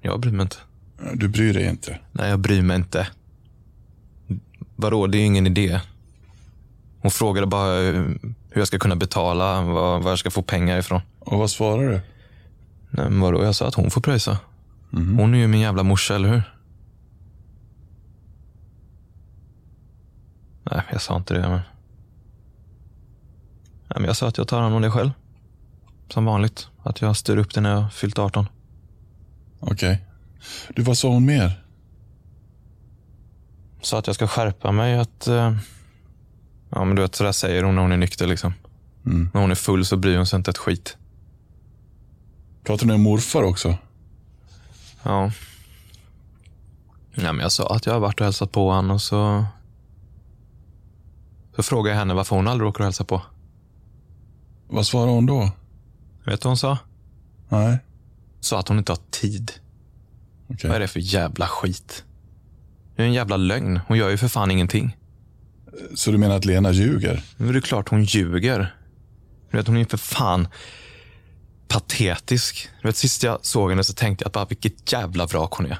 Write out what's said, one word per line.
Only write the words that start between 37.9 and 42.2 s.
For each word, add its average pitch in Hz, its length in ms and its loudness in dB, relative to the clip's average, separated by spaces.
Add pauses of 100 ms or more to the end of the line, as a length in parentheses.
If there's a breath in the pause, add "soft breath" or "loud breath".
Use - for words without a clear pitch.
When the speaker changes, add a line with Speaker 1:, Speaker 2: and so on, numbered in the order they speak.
Speaker 1:
är 90 60 2
nykter, 90 300 0
liksom. 87 260 -2 (520)
Speaker 2:
Mm. 87 280 0
Speaker 1:
När 101 80 2
hon 95 100 4
är 90 40 2
full 92 300 0
så 92 120 0
bryr 92 200 2
hon 92 80 2
sig 92 120 0
inte 92 140 -2
ett 90 60 -4
skit. - 400 -6 (1700)